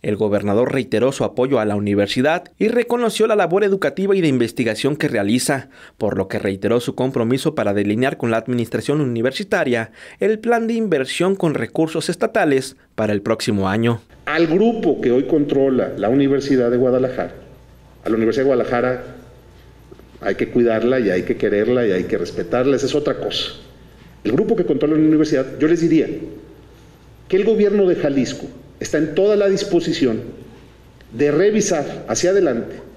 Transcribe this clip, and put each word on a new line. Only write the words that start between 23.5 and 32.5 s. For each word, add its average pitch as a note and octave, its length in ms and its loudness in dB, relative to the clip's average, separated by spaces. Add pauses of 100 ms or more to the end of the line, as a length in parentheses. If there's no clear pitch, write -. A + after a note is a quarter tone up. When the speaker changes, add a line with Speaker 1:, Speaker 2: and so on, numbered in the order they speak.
Speaker 2:
El G#2+ 80 0
grupo G#3 240 0
que F3+ 80 0
controla D3+ 320 0
la D#3 100 4
universidad, D3+ 380 2 (140)
yo D#3 100 2
les E3+ 100 2
diría D#3+ 300 2 (1200)
que F#3 80 2
el G3+ 80 2
gobierno G3+ 400 4
de F3+ 100 4
Jalisco C#3 520 -2 (320)
está - 180 -4
en D#3 180 -2
toda G3+ 220 4
la G3+ 100 2
disposición D#3+ 720 0 (960)
de C#3+ 180 2
revisar F3+ 800 0
hacia F3 220 0
adelante D#3+ 440 0 (220)